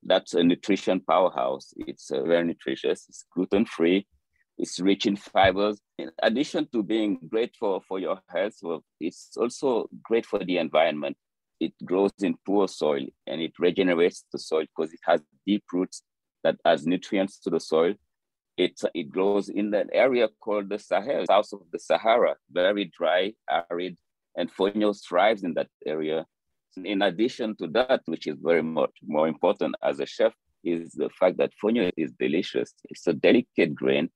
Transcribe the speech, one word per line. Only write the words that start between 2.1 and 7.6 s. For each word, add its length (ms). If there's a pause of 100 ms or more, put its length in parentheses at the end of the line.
uh, 140
very 220
nutritious. 640
It's 160 (100)
gluten-free. 720 (500)
It's 220
rich 260
in 120
fibers. 640 (160)
In 140 (120)
addition 480
to 120
being 440
great 320